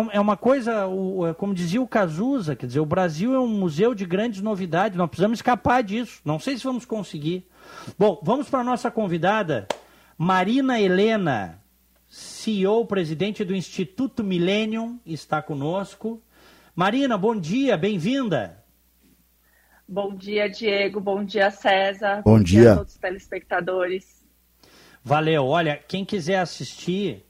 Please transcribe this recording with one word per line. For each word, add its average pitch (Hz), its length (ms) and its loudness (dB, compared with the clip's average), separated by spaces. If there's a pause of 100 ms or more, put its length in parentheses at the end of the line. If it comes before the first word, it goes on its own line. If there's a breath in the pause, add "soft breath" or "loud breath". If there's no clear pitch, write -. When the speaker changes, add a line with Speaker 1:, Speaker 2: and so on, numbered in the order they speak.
(120)
Speaker 1:
é 208 80 2
uma 208 160 2
coisa, 226 500 0
o, 190 400 -2
é, 160 80 -2
como 202 200 -4
dizia 175 260 -2
o 247 60 -2
Cazuza, 190 680 0
quer 131 100 -10
dizer, 123 140 -2
o 156 60 0
Brasil 180 480 0
é 262 40 2
um 254 80 0
museu 202 480 0
de 196 100 -6
grandes 190 360 -4
novidades, 190 580 -2
nós 175 100 2
precisamos 208 300 0
escapar 247 460 2
disso, 214 400 -6
não 151 160 -2
sei 269 160 -4
se - 80 -12
vamos 254 200 -4
conseguir. 180 640 -6 (520 loud breath)
Bom, 196 240 4
vamos 233 260 0
pra 254 160 0
nossa 247 260 -2
convidada, 175 800 -2 (480 loud breath)
Marina 214 640 2
Helena, 180 800 2 (480)
C - 440 -10
E 190 140 0
O, 226 200 2
presidente 190 580 -2
do 180 100 -4
Instituto 202 720 -4
Millennium, 214 800 -2
está 156 380 -4
conosco. 185 800 -6 (520 soft breath)
Marina, 220 440 0
bom 220 180 0
dia, 208 400 0
bem-vinda. 185 880 -2 (1200 soft breath)
Speaker 2:
Bom 202 280 -6
dia, 202 340 -2
Diego, 202 500 -2
bom 202 260 -2
dia, 196 260 2
César. 196 720 0
Speaker 3:
Bom 110 140 10
Speaker 2:
Bom 104 40 6
dia 95 180 8
Speaker 3:
dia. 117 120 12
Speaker 2:
a - 40 8
todos - 180 -4
os - 40 -20
telespectadores. 185 1300 -6 (800 soft breath)
Speaker 1:
Valeu, 151 400 2
olha, 151 320 0
quem 190 280 -8
quiser 190 340 -2
assistir, 175 920 -6